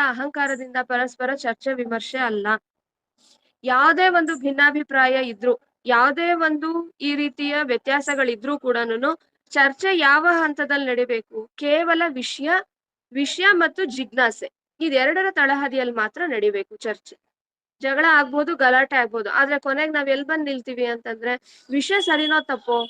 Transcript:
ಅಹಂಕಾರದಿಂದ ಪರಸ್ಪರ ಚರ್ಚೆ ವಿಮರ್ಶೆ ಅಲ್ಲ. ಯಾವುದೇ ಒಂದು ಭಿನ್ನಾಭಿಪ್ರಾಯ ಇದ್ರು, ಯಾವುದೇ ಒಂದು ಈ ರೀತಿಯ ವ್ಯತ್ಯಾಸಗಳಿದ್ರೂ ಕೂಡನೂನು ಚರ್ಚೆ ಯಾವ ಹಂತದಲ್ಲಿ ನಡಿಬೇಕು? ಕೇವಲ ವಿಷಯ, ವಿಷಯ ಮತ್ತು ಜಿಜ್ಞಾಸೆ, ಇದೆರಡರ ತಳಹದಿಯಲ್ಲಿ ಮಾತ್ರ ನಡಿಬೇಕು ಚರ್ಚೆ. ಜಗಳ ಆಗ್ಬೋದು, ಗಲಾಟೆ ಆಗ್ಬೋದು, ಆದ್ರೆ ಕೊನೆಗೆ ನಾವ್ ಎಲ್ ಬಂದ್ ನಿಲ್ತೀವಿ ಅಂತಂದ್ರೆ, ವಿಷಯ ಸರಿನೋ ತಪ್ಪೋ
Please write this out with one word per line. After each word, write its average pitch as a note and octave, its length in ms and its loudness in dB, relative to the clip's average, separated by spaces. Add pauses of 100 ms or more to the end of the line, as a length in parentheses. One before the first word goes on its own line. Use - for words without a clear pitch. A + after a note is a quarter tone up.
ಅಹಂಕಾರದಿಂದ C4 720 -6
ಪರಸ್ಪರ B3+ 520 -4
ಚರ್ಚೆ C4+ 400 -6
ವಿಮರ್ಶೆ A#3 440 -6
ಅಲ್ಲ. A3 280 -2 (1160)
ಯಾವುದೇ D4 440 4
ಒಂದು E4 280 2
ಭಿನ್ನಾಭಿಪ್ರಾಯ C4+ 880 2
ಇದ್ರು, A#3+ 360 -2 (260)
ಯಾವುದೇ C4+ 460 2
ಒಂದು E4 580 -2 (100)
ಈ C#4+ 160 -2
ರೀತಿಯ C#4+ 460 -4
ವ್ಯತ್ಯಾಸಗಳಿದ್ರೂ C4+ 960 -2
ಕೂಡನೂನು A#3 520 -2 (400)
ಚರ್ಚೆ D4 480 2
ಯಾವ D4 320 4
ಹಂತದಲ್ಲಿ D4 560 0
ನಡಿಬೇಕು? A#3 680 -4
ಕೇವಲ E4 540 2
ವಿಷಯ, C4+ 420 -6 (640)
ವಿಷಯ C#4 400 -2
ಮತ್ತು E4+ 320 2
ಜಿಜ್ಞಾಸೆ, B3 680 -2 (300)
ಇದೆರಡರ D#4 500 2
ತಳಹದಿಯಲ್ಲಿ C#4 640 0
ಮಾತ್ರ A3+ 320 -4
ನಡಿಬೇಕು G#3 500 -2
ಚರ್ಚೆ. - 400 -10 (680)
ಜಗಳ C4+ 260 0
ಆಗ್ಬೋದು, D4 480 2
ಗಲಾಟೆ C4 400 4
ಆಗ್ಬೋದು, A3+ 340 -2
ಆದ್ರೆ C#4 280 2
ಕೊನೆಗೆ C#4+ 340 -2
ನಾವ್ C#4+ 160 -2
ಎಲ್ C4+ 160 0
ಬಂದ್ D4+ 200 -4
ನಿಲ್ತೀವಿ B3+ 420 -4
ಅಂತಂದ್ರೆ, A#3 500 -6 (340)
ವಿಷಯ C#4+ 300 0
ಸರಿನೋ D#4 400 0
ತಪ್ಪೋ A#3+ 500 -2